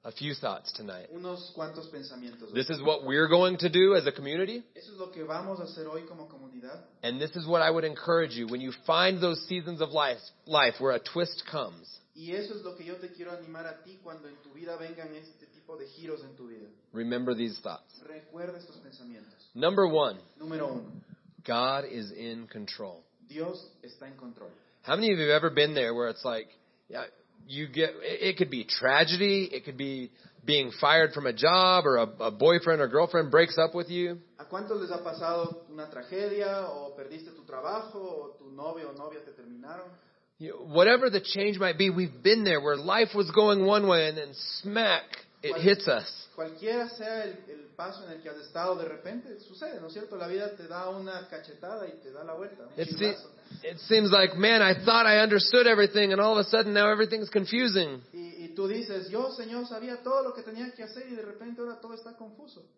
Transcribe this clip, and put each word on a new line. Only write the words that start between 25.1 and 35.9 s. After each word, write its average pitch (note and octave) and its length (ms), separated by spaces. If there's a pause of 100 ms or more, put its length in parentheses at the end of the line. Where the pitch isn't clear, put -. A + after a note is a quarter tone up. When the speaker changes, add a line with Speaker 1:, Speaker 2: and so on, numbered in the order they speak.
Speaker 1:
of F3 40
you D3+ 120
have D3+ 120
ever D#3+ 80
been D3 240
there A#2+ 220
where A#2+ 140
it's - 160
like, A2+ 240 (380)
yeah, B2+ 180 (420)
you C#3 200
get, D3+ 220 (140)
it, - 260
it F3+ 80
could E3 140
be A#2 120
tragedy, F3 880
it B2+ 140
could C3+ 120
be C3+ 340 (340)
being C#3 340
fired D#3 340
from C#3+ 120
a B2 80
job, F3+ 540
or C3 100
a, A#2 60 (240)
a G#2+ 40
boyfriend D#3+ 480
or C3+ 80
girlfriend D#3 440
breaks E3 260
up D#3+ 160
with F3 160
you? F3 300 (180)
Speaker 2:
¿A D3+ 80
cuántos G#3 340
les F3+ 120
ha F3 120
pasado E3+ 680
una D#3 180
tragedia, G3 800